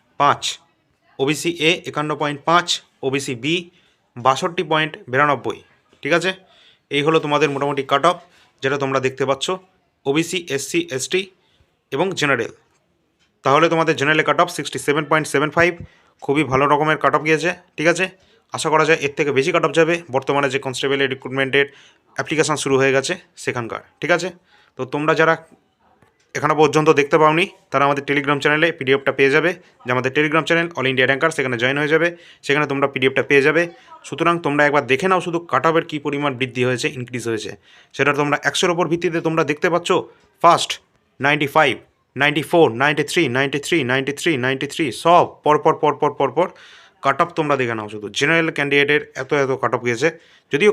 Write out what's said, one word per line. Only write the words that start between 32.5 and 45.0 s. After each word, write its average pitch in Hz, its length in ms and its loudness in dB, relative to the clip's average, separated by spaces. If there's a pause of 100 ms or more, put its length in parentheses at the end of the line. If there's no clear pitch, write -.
তোমরা 139 220 0
পিডিএফটা 131 360 0
পেয়ে 139 180 6
যাবে। 156 140 4 (460)
সুতরাং 165 280 0 (100)
তোমরা 147 220 2
একবার 143 240 2
দেখে 139 200 2
নাও 180 160 2
শুধু 170 120 -2 (120)
কাট 131 180 2
অফের 165 200 2
কী 156 160 -6
পরিমাণ 143 340 -2
বৃদ্ধি 127 280 -4
হয়েছে, 127 200 -2 (100)
ইনক্রিজ 123 320 -10
হয়েছে, 107 220 -6 (440)
সেটা 139 240 2
তোমরা 147 180 0 (120)
একশোর 175 240 0
ওপর 170 180 0
ভিত্তিতে 170 360 -2
তোমরা 160 240 0
দেখতে 151 220 -2
পাচ্ছ। 175 160 -2 (540)
ফার্স্ট 170 280 4 (540)
নাইনটি 147 300 0
ফাইভ, 147 180 4 (480)
নাইনটি 147 300 2
ফোর, 165 160 6 (140)
নাইনটি 147 300 2
থ্রি, 175 120 2 (140)
নাইনটি 139 280 -2
থ্রি, 175 120 0 (140)
নাইনটি 131 280 -2
থ্রি, 175 120 -2 (140)
নাইনটি 135 280 -2
থ্রি, 165 120 -4 (180)